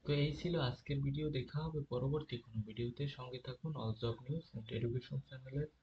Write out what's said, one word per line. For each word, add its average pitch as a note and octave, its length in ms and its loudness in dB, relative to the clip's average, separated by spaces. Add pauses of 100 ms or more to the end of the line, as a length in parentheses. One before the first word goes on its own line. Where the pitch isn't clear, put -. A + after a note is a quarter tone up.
তো D3 80 2 (120)
এই D3+ 160 4
ছিল E3+ 140 2 (140)
আজকের - 380 0
ভিডিও, D3 200 2 (100)
দেখা B2+ 280 0
হবে D#3+ 160 0 (120)
পরবর্তী C3+ 520 2
কোনো A2+ 140 -4 (100)
ভিডিওতে। A#2+ 340 -2 (140)
সঙ্গে B2+ 300 -6
থাকুন C3 240 -4 (120)
All A2 100 2 (100)
Job A#2 140 2 (100)
News D#3+ 200 -2 (100)
and A2+ 100 -6 (120)
Education B2 400 0 (100)
চ্যানেলের। C3+ 400 -4 (140)